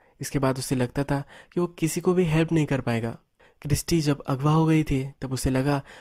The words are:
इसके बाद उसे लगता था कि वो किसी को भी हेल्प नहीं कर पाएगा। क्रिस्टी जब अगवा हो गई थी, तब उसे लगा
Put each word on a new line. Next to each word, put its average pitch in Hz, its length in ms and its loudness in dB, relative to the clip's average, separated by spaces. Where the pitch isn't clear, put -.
इसके 139 200 -4
बाद 131 180 0
उसे 131 180 -4
लगता 127 280 -2
था 139 200 -2
कि 170 60 -2
वो 175 80 0
किसी 165 340 -2
को 180 120 2
भी 180 100 4
हेल्प 160 280 2
नहीं 160 140 2
कर 135 160 0
पाएगा। 117 360 -2
क्रिस्टी 147 400 0
जब 143 260 0
अगवा 139 240 0
हो 160 140 4
गई 156 180 4
थी, 135 200 -2
तब 131 120 -6
उसे 131 160 -2
लगा 135 320 0